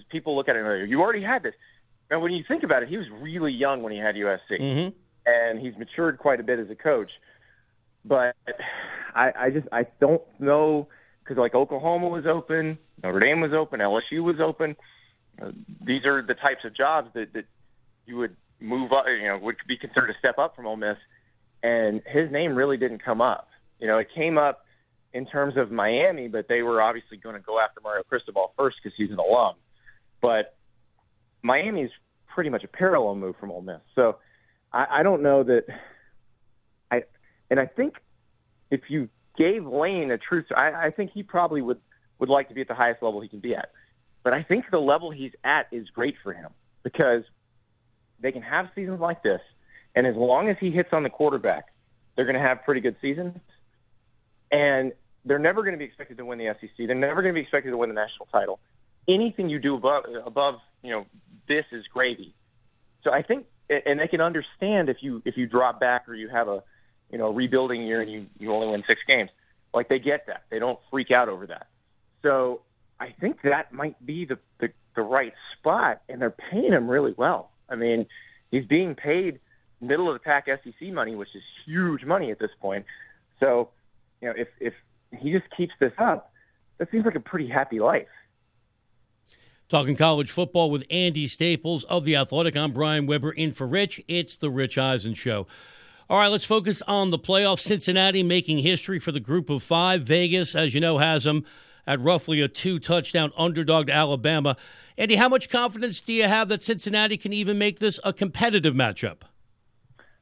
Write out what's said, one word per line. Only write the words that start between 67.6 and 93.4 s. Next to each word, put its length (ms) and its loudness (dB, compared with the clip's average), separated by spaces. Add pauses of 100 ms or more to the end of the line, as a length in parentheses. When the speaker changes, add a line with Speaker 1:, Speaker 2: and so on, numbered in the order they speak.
Speaker 1:
year 180 -2
and 100 -8
you, 140 -12 (140)
you 120 -6
only 160 0
win 200 -4
six 200 2
games. 220 2 (440)
Like, 160 0
they 100 2
get 280 -2
that. 220 -12
They 80 -6
don't 220 -2 (100)
freak 220 -2
out 180 6
over 180 -10
that. 200 -16 (560)
So 380 2 (380)
I 200 -12
think 240 -4
that 280 0
might 320 -10
be 220 -8
the, 140 -8 (200)
the, 100 -2 (260)
the 80 -2
right 300 -4 (240)
spot, 520 -2
and 100 -12
they're 120 -2
paying 420 -2
him 160 2
really 260 2
well. 360 -2 (180)
I 60 -6
mean, 320 0 (420)
he's 160 -2
being 300 0
paid 440 -2 (420)
middle-of-the-pack 640 0
S 180 -2
E 140 -16
C 120 -10
money, 240 -4
which 200 -10
is 80 -18 (220)
huge 400 -2
money 260 0
at 80 -8
this 200 -4
point. 260 -4 (540)
So, 300 2 (500)
you 80 -8
know, 80 -6
if, 120 -6 (120)
if 140 -6 (460)
he 120 -4
just 140 0 (100)
keeps 240 -4
this 200 0
up, 320 0 (480)
that 100 -6
seems 160 0
like 100 0
a 40 -2
pretty 280 -6
happy 300 -2
life. 300 2 (1600)
Speaker 2:
Talking 280 2
college 340 4
football 400 2
with 220 -2
Andy 360 0
Staples 580 -2
of 200 0
The 100 4
Athletic. 400 2
I'm 160 0
Brian 360 0
Weber 240 0
in 200 -2